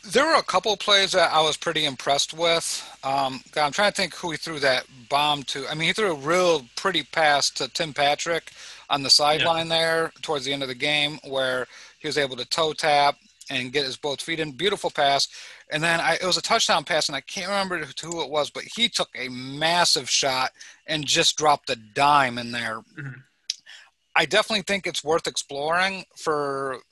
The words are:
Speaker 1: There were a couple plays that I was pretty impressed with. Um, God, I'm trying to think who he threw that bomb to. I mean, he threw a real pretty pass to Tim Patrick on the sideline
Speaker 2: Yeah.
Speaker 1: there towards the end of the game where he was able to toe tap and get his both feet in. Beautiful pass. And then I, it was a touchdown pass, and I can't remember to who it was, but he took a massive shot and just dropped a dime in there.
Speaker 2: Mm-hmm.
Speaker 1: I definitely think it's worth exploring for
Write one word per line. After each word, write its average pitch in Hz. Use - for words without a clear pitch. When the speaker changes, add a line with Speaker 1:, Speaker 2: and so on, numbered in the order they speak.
Speaker 1:
There 262
were 320
a 240
couple 196
plays 196
that 170
I 156
was 151
pretty 156
impressed 143
with. 165
Um, 135
God, 151
I'm 139
trying 202
to -
think 180
who 170
he 147
threw 156
that 131
bomb 143
to. 135
I 156
mean, 160
he 180
threw 208
a 160
real 156
pretty 175
pass 147
to 135
Tim 160
Patrick 147
on 139
the 123
sideline 160
Speaker 2:
Yeah. 165
Speaker 1:
there 165
towards 143
the 139
end 139
of 131
the 127
game 147
where 131
he 156
was 143
able 135
to 120
toe 156
tap 143
and 127
get 139
his 127
both 143
feet 165
in. 156
Beautiful 170
pass. 139
And 151
then 170
I, 160
it 180
was 175
a 165
touchdown 202
pass, 156
and 143
I 139
can't 185
remember 190
to 135
who 170
it 131
was, 147
but -
he 226
took -
a 127
massive 143
shot 131
and 151
just 160
dropped 147
a 123
dime 139
in 120
there. 113
Speaker 2:
Mm-hmm. 131
Speaker 1:
I 165
definitely 202
think 196
it's 156
worth 160
exploring 170
for 139